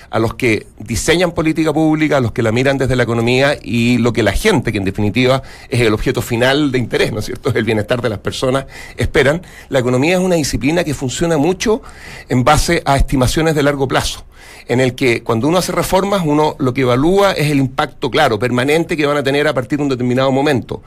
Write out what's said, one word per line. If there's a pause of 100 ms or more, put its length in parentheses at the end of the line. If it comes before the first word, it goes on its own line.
a
los
que (100)
diseñan
política
pública,
a
los
que
la
miran
desde
la
economía,
y
lo
que
la
gente,
que
en
definitiva (260)
es
el
objeto
final
de
interés,
¿no
es
cierto?,
el
bienestar
de
las
personas, (300)
esperan. (260)
La
economía
es
una
disciplina
que
funciona
mucho (460)
en
base
a
estimaciones
de
largo
plazo, (420)
en
el
que
cuando
uno
hace
reformas,
uno
lo
que
evalúa
es
el
impacto,
claro,
permanente
que
van
a
tener
a
partir
de
un
determinado
momento.